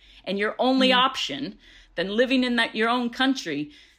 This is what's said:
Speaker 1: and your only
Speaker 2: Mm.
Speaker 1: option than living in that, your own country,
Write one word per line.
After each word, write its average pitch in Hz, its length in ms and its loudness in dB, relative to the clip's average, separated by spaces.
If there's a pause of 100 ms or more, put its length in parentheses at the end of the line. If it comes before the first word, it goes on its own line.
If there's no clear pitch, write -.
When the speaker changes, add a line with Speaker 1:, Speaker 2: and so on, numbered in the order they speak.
(240)
Speaker 1:
and 196 140 -4
your 208 220 -2
only 262 300 4
Speaker 2:
Mm. 254 60 4
Speaker 1:
option 214 640 -2 (380)
than 190 200 -4
living 254 280 4
in 240 100 0
that, 226 220 -2
your 220 120 0
own 240 220 -2
country, 170 640 -2 (260)